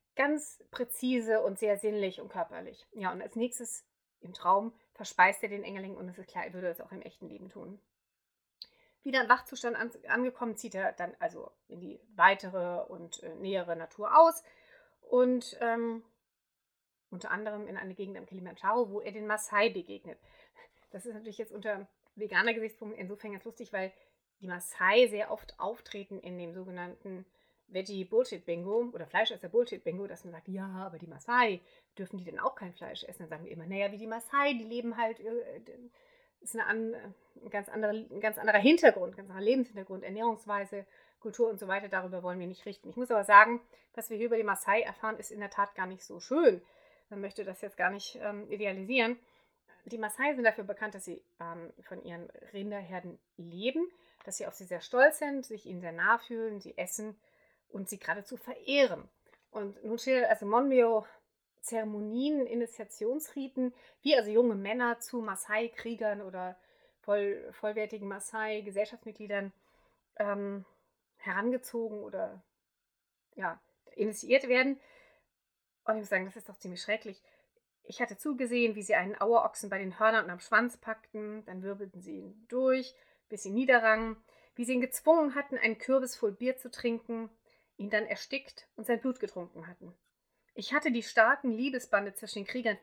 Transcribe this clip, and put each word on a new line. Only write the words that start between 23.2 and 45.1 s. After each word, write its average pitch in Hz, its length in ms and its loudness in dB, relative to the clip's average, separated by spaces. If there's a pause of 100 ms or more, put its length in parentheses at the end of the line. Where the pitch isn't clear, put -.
ganz 190 120 -14
lustig, 226 280 -12
weil 190 180 -4 (500)
die 190 60 -12
Maasai 190 640 6
sehr 208 220 -4
oft - 280 -10
auftreten 196 600 -8
in 180 180 -12
dem 170 160 -10
sogenannten 185 720 -12 (420)
Veggie 190 380 -6
Bullshit 220 400 2
Bingo 196 480 -2
oder 165 140 -10
Fleischesser 190 420 0
Bullshit 226 340 0
Bingo, 185 240 -6
dass 175 160 -14
man 175 100 -16
sagt, 165 140 -16
ja, 190 200 -8
aber 185 300 -10
die 165 100 -14
Maasai, 214 540 2 (360)
dürfen 196 200 -10
die 180 80 -10
denn 165 140 -8
auch 269 160 0
kein 180 180 -12
Fleisch - 300 -14
essen? - 160 -16
Dann 165 100 -14
sagen 160 160 -10
wir - 60 -14
immer, 165 140 -12
naja, 196 260 -2
wie 208 60 -12
die 220 100 -10
Maasai, 277 460 0
die 226 120 -6
leben 233 320 -6
halt, 226 220 -2
äh, 220 420 -8 (800)
ist - 140 -12
eine 226 100 -2
an-, 226 300 -2 (460)
ein 226 80 -16
ganz 202 200 -4
andere, 214 240 -2
ein 220 260 -10
ganz 214 180 -2
anderer 214 220 4
Hintergrund, 214 560 8
ganz 196 140 -16
anderer 190 160 -8
Lebenshintergrund, 208 580 0
Ernährungsweise, 208 840 -4 (340)
Kultur 226 300 0
und 196 100 -6
so 202 80 -10
weiter, 196 200 -2
darüber 185 340 -4
wollen 180 180 -6
wir 175 80 -6
nicht 185 180 -12
richten. 196 240 -12
Ich 185 80 -12
muss 247 120 -6
aber 214 140 4
sagen, 214 380 12 (320)
was - 160 -12
wir 220 80 -6
hier 233 100 0
über 226 100 2
die 226 60 0
Maasai 202 380 2
erfahren, - 360 -6